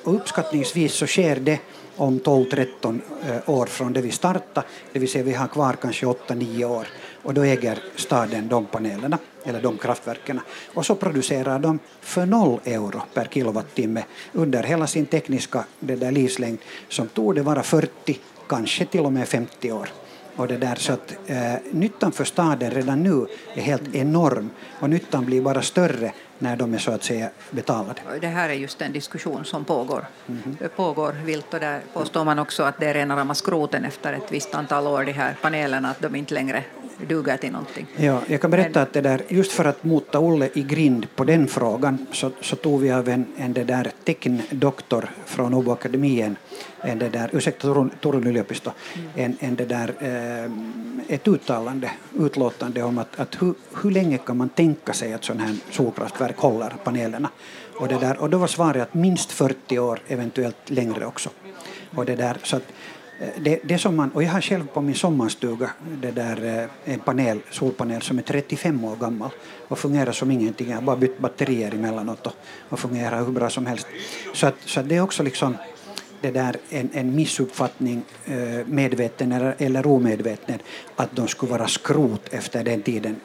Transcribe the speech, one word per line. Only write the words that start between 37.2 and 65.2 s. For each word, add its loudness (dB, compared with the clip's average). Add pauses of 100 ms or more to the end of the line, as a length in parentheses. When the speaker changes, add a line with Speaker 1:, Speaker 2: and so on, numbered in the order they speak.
Speaker 2:
till -6
någonting. -8 (100)
Speaker 1:
Ja, 4
jag 0
kan 4
berätta 6
Speaker 2:
Men 8
Speaker 1:
att 0
det 2
där, 4
just 4
för 2
att 2
mota 4
Olle 6
i 2
grind 4 (100)
på 2
den 6
frågan, 2
så, -2 (100)
så -2
tog 4
vi 6
av 2
en, 2 (100)
en -2
det 0
där 0 (140)
teckndoktor 0 (160)
från 0
Åbo 4
Akademien, 2 (440)
en -2
det 0
där, -2
ursäkta, 0
Turun, 4 (100)
Turun 2
yliopisto, -2 (240)
Speaker 2:
Mm. -10
Speaker 1:
en, -2
en -2
det 0
där, -2
eh, -4 (640)
ett 2
uttalande, 2 (280)
utlåtande 0
om 0
att, -6
att -4
hur, 2 (280)
hur 4
länge 4
kan -4
man 2
tänka 2
sig -4
att -8
sån -2
här -2 (140)
solkraftverk -2
håller, 2 (140)
panelerna? -2 (480)
Och -2
det 2
där, 2
och 0
då 4
var 4
svaret 2
att -6
minst 2
fyrtio 0
år, 0
eventuellt -4
längre 0
också. -8 (640)
Och 0
det -2
där, -2
så -2
att, -2 (580)
eh, -6 (100)
det, 2
det 2
som 2
man, 4
och 2
jag 2
har 2
själv 0
på -4
min 2
sommarstuga 0 (300)